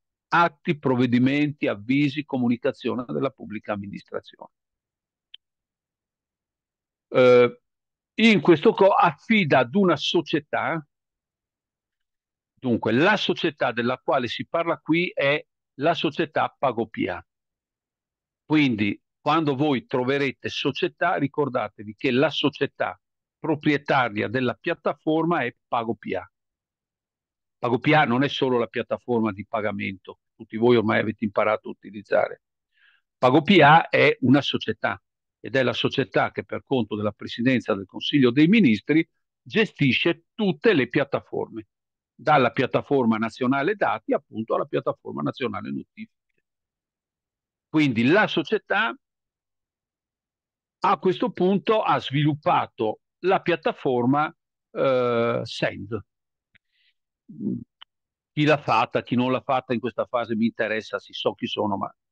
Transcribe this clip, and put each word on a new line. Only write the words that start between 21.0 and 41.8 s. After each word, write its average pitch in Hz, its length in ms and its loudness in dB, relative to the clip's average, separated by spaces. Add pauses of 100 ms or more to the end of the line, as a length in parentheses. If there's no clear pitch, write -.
ricordatevi 123 800 -4
che 135 160 -2
la 143 180 2
società 135 680 -4 (400)
proprietaria 143 880 -2
della 120 260 -2
piattaforma 160 880 -4
è 120 120 -6 (120)
PagoPA. 113 640 -6 (1300)
PagoPA 143 460 2
non 123 180 0
è 143 60 0
solo 131 280 -2
la 113 120 -2
piattaforma 110 640 -4
di 98 140 -12
pagamento, 101 760 -8 (140)
tutti - 220 -16
voi 120 200 6
ormai 113 240 2
avete 110 240 -6
imparato 107 440 -2
a - 40 -12
utilizzare. - 720 -4 (760)
PagoPA 151 680 6
è 139 320 4
una 131 200 4
società, 110 640 -6 (380)
ed 113 160 -6
è 135 60 2
la 120 100 0
società 123 580 -2
che - 140 -10
per - 180 -10
conto 117 320 -2
della 104 180 -4
Presidenza 117 640 -2
del 98 120 -8
Consiglio 123 440 0
dei 147 160 4
Ministri 160 640 2 (340)
gestisce 156 920 0
tutte 190 380 0
le 127 160 2
piattaforme, 113 800 -6 (480)